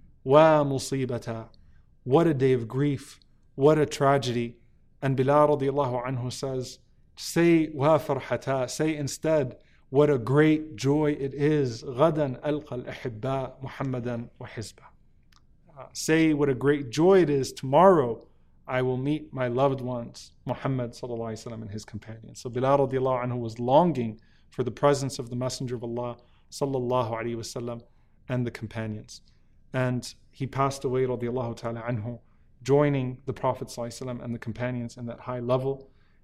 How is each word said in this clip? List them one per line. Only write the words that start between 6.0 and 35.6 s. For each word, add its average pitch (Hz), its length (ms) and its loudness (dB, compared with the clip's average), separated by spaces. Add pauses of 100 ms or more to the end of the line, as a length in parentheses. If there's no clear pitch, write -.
anhu 123 260 -6
says, 131 460 -8 (360)
"Say, 170 540 2
wa 151 300 2
farhata, 131 720 -2
say 156 240 -2
instead, 147 640 -2 (340)
what 147 180 6
a 143 80 2
great 147 600 2
joy 147 340 2
it 139 240 -6
is. 143 480 0
Ghadan 143 580 0
alqa 147 300 -4
al-ahibba 127 880 -6
Muhammadan 123 800 -6
wa 117 80 -12
hizba." - 340 -12 (960)
Uh, 131 160 -18
say 160 400 2
what 143 140 2
a 135 60 2
great 135 380 0
joy 180 300 6
it 151 80 2
is. 135 220 0
Tomorrow 143 760 4 (400)
I 131 160 0
will 127 140 0
meet 143 360 -2
my 127 140 -2
loved 127 340 2
ones, 123 520 -8 (120)
Muhammad 127 460 -4
sallallahu 113 400 -8
alaihi 110 160 -12
wasallam 113 160 -12
and 107 80 -12
his 107 120 -10
companions. 113 580 -16
So 127 100 -10
Bilal 135 360 4
radiallahu 127 380 -2
anhu 123 140 -4
was 113 180 -8
longing 123 640 2 (300)
for 135 120 -4
the 120 60 -4
presence 135 480 2
of 120 140 -10
the 123 40 -6
Messenger 127 400 -6
of 117 80 -8
Allah 120 340 -6 (340)
sallallahu 127 600 -2
alaihi 117 240 -4
wasallam 117 460 -8 (480)
and 127 160 -2
the 117 60 -4
companions. 107 720 -10 (520)
And 127 400 -2 (160)
he - 160 -8
passed 135 380 -2
away 131 220 0
radiallahu 120 500 -4
ta'ala 117 260 -8
anhu, 117 380 -6 (420)
joining 135 640 2
the 131 80 -6
Prophet 127 360 -4
sallallahu 120 180 -8
alaihi 120 180 -12
wasallam 123 180 -8
and 120 120 -6
the 113 40 -10
companions 120 580 -8
in 120 100 -12
that 117 140 -12
high 123 180 -8
level. 131 500 -2 (340)